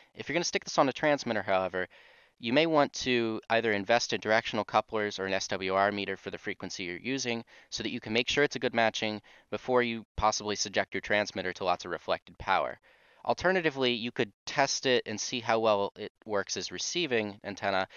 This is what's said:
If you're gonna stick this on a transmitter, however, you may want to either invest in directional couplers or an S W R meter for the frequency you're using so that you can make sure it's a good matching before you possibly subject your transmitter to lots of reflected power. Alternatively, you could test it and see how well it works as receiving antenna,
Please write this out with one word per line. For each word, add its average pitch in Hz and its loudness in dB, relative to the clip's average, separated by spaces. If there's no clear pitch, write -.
If - -12
you're 139 -4
gonna 170 -2
stick - -4
this - -6
on 143 6
a 123 0
transmitter, 123 0
however, 92 0
you 117 -4
may 151 4
want 151 2
to 117 0
either 113 2
invest 101 2
in 107 -2
directional 110 2
couplers 107 0
or 95 -4
an 95 -2
S 95 0
W 95 -4
R 98 4
meter 98 -4
for - 0
the 90 6
frequency 95 -6
you're 87 -6
using 117 -2
so - -6
that 110 -4
you 113 -6
can 110 -6
make 123 2
sure 143 4
it's - 0
a - -4
good 120 -2
matching 107 2
before 123 2
you 113 -4
possibly 104 0
subject 101 -2
your 98 -2
transmitter 95 0
to - -8
lots 87 0
of 90 -8
reflected 85 -4
power. 78 0
Alternatively, 139 2
you 117 -4
could 110 -2
test - 0
it 127 4
and 107 -6
see - -6
how 113 2
well 104 2
it 104 -12
works 101 -2
as 90 -8
receiving 110 -2
antenna, 98 -2